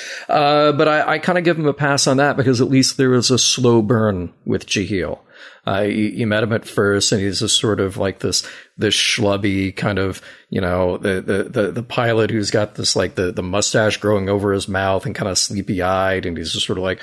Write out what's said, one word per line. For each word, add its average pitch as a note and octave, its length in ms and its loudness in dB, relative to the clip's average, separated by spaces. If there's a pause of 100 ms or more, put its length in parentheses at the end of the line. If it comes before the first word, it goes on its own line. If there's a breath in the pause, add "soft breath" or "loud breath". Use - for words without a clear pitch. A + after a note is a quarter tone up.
(300 loud breath)
Uh, D3 420 4
but D3 160 2
I, D3+ 280 2
I D#3 40 -2
kinda F3+ 220 0
give E3 160 2
him D#3+ 100 -2
a C#3 60 2
pass C#3+ 340 0
on C3+ 100 4
that C#3 200 2
because A#2+ 240 2
at B2 80 2
least C3 280 4
there C3+ 120 4
was B2 220 2
a B2 80 4
slow A#2+ 420 4
burn G#2+ 520 0 (120)
with G#2 220 -4
Jahil. F2+ 520 -4 (460 loud breath)
Uh, G2+ 160 0
you, G#2 240 0
you A#2 220 -2
met G#2+ 160 0
him A2+ 100 0
at A2 120 -2
first, G2+ 460 0
and G#2 100 2
he's G2 200 -2
just G#2+ 180 0
sort G#2 220 0
of G2 160 -2
like G2 220 -4
this, - 280 -4 (300 loud breath)
this G#2+ 180 0
schlubby G2 800 0
kind G2+ 240 -2
of, F#2+ 220 -4 (280 loud breath)
you G2 120 -2
know, F2+ 360 0
the, F#2+ 240 -2
the, G2+ 220 -2
the, G2 280 -2
the A#2 120 -6
pilot A2+ 480 0
who's G#2+ 200 -2
got G#2+ 240 0
this, - 200 -2
like, F#2 200 -2
the, F2+ 180 -2
the G2+ 100 -4
mustache G#2 540 0
growing G2+ 320 0
over G2+ 240 0
his G2 160 -2
mouth F#2+ 360 0
and G2+ 100 -6
kinda F#2+ 200 -4
sleepy-eyed, F#2+ 880 -2
and F2 120 -6
he's E2 160 -8
just - 120 -4
sort G2+ 140 -4
of F#2 60 -4
like, F#2 180 -4